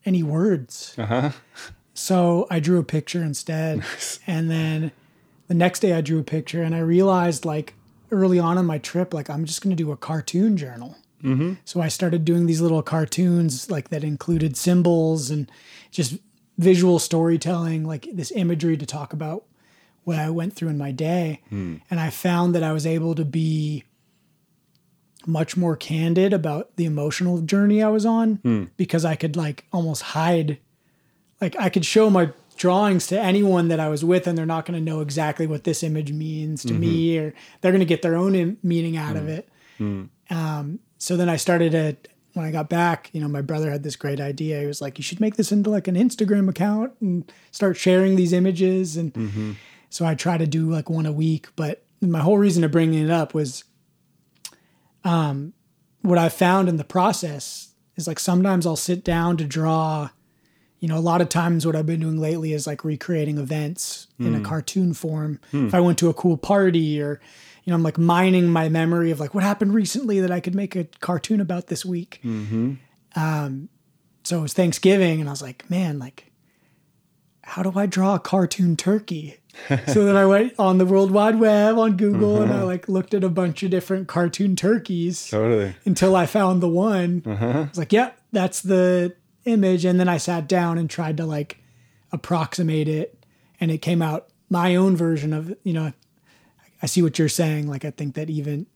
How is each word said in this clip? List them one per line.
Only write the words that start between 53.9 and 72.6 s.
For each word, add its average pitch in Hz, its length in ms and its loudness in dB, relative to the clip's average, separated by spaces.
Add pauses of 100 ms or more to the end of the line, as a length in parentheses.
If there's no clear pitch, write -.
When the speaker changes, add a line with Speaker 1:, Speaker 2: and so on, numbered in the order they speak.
Speaker 1:
um, 156 500 -2 (480)
what 175 160 4
I 165 120 4
found 185 400 2
in 165 80 0
the 143 60 -4
process 180 840 -4 (260)
is, 165 120 -8
like, 160 120 -6
sometimes 180 460 2
I'll 165 100 0
sit 180 280 -4
down 170 340 0
to 160 80 -2
draw. 156 640 -2 (720)
You 170 100 -4
know, 160 80 -2
a - 20 0
lot 170 220 2
of 170 80 2
times 170 360 0
what 160 100 0
I've 156 100 0
been 160 160 -2
doing 160 180 -2
lately 156 340 -2
is, 147 140 -4
like, 147 160 -10
recreating 151 540 -2
events 151 720 -6 (120)
in 117 160 0
a 110 40 0
Speaker 2:
Mm. 107 60 -6
Speaker 1:
cartoon 165 480 -2
form. 151 460 -6 (120)
Speaker 2:
Hmm. 139 160 0
Speaker 1:
If 104 60 0
I 180 60 4
went 175 200 4
to 170 100 4
a 156 40 0
cool 165 240 2
party 170 640 2
or, 143 200 -6 (420)
you 180 80 -2
know, 170 40 2
I'm, 165 80 2
like, 160 140 0
mining 175 520 4
my 160 200 2
memory 165 420 2
of, 147 80 -4
like, 147 140 -6
what 196 100 0
happened 202 300 2
recently 214 460 0
that 185 120 0
I 175 80 -2
could 180 160 -6
make 196 200 -4
a 175 100 -2 (140)
cartoon 190 400 -2
about 180 280 -4
this - 180 -6
week. 180 380 -8
Speaker 2:
Mm-hmm. 113 500 -4 (420)